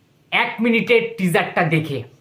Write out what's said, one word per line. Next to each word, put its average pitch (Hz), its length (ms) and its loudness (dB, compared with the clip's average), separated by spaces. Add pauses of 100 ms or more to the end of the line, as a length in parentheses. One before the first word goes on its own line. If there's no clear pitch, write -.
(300)
এক 226 300 -2
মিনিটের 226 580 2
টিজারটা 185 460 0
দেখে। 151 380 -2 (180)